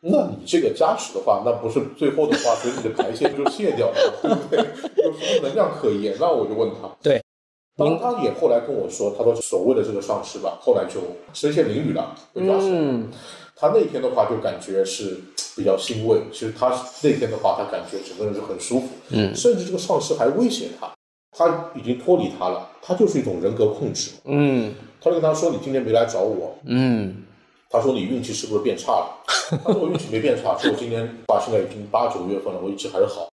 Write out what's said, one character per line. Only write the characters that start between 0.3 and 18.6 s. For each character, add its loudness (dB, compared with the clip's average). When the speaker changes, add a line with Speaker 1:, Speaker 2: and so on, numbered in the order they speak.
Speaker 1:
这 4
个 2
加 2
持 -8
的 -4
话， 2
那 2
不 -4
是 0
最 0
后 2
的 2
话， 2
随 -4
你 -8
的 -2
排 -2
泄 0
就 -2
泄 0
掉 2
了， 2
<laughs> -
对 2
不 0
对？ 2
有 2
什 -2
么 2
能 -6
量 2
可 0
言？ -2
那 2
我 2
就 -4
问 0
他。 -12
Speaker 2:
对。 4
Speaker 1:
当 4
然 2
他 -2
也 2
后 2
来 6
跟 -4
我 -2
说， -2
他 0
说 6
所 -2
谓 6
的 2
这 -2
个 -4
上 -2
师 -12
吧， -6
后 4
来 0
就 -8
身 -2
陷 2
囹 -2
圄 -2
了， -4
被 -4
抓 4
起 2
来 2
了。 2
Speaker 2:
嗯。 0
Speaker 1:
他 2
那 4
天 -4
的 0
话 2
就 0
感 -4
觉 0
是 -6
比 -4
较 4
欣 -2
慰， 6
其 -12
实 -4
他 2
那 6
天 0
的 -4
话， 2
他 -2
感 -4
觉 -6
整 -14
个 -2
人 -2
是 -6
很 -8
舒 -2